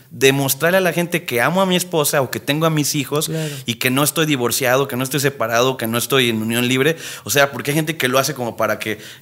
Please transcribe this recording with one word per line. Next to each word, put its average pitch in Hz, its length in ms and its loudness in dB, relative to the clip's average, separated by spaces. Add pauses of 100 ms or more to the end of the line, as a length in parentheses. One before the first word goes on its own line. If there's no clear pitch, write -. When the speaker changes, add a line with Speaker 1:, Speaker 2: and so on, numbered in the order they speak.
(120)
Speaker 1:
demostrarle 139 680 2
a 190 40 4
la 170 120 2
gente 170 320 -2
que 120 160 0
amo 170 220 2
a - 20 0
mi 180 100 2
esposa 165 460 0
o 123 80 0
que 113 100 -4
tengo 156 280 0
a - 20 4
mis 151 240 0
hijos 147 320 -2
Speaker 2:
Claro. 156 260 -4 (140)
Speaker 1:
y 117 100 -2
que 127 140 0
no 135 140 2
estoy 156 240 0
divorciado, 127 600 2
que 123 100 -6
no 131 60 -2
estoy 151 160 -2
separado, 127 580 0
que 113 100 -4
no 117 100 -2
estoy 123 320 2
en 110 140 -2
unión 117 240 0
libre. 135 300 2 (260)
O 104 80 -6
sea, 143 200 2
porque - 200 -6
hay 147 40 0
gente 156 220 -2
que 127 100 -2
lo 131 120 2
hace 135 160 -2
como 117 200 -6
para 107 220 0
que, 107 220 -6 (220)